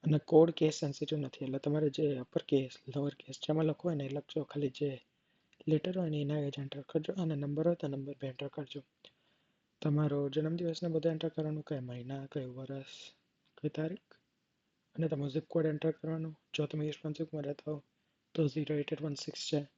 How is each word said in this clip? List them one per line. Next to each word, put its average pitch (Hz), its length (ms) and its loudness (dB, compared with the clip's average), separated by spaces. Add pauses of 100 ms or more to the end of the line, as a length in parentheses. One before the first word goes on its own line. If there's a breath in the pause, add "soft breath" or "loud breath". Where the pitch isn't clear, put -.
અને 151 140 6
કોડ 160 320 8
કેસ 156 240 2
સેન્સિટિવ 147 440 -2
નથી, 135 260 -6
એટલે 131 140 -2
તમારે 147 320 2
જે 143 280 2
અપર - 240 -4
કેસ, 135 540 0
લોઅર 143 180 0
કેસ - 260 -14
જેમાં 156 240 2
લખવું 156 260 0
હોય 160 60 0
ને 139 80 -2
એ 135 40 -4
લખજો, 143 340 -4
ખાલી 143 280 -2
જે 135 340 -4 (640)
લેટર 156 300 2
હોય 170 120 0
ને 151 100 0
એના 143 280 0
જ 139 100 -4
એન્ટર 139 240 -8
કરજો 156 300 -2 (100)
અને 160 120 2
નંબર 147 320 0
હોય 175 80 4
તો 165 140 -4
નંબર 139 320 -6
બી 135 60 -6
એન્ટર 131 220 -6
કરજો. 143 340 -10 (1000 soft breath)
તમારો 143 460 2
જન્મદિવસ 160 540 0
ને 175 60 0
બધું 160 240 2
એન્ટર 160 160 -2
કરવાનું, 156 340 -2
કઈ 143 180 -4
મહિના, 127 460 -8
કઈ 139 180 -4
વર્ષ, 135 680 -10 (500)
કઈ 151 60 0
તારીખ, 160 460 -4 (840)
અને 160 120 2
તમારો 143 220 0
zip 156 160 -2
કોડ 160 200 2
એન્ટર 156 240 2
કરવાનો. 160 440 -4 (200)
જો 147 120 2
તમે 151 200 -2
ઈસ્ટ 151 160 -6
પંચકમાં 156 400 -4
રહેતા 143 300 -4
હો 147 120 -6 (500)
તો 160 120 6
ઝીરો 151 280 0
એટ 147 180 0
એટ 147 100 -4
વન 151 120 -2
સિક્સ - 380 -6
છે. 143 260 0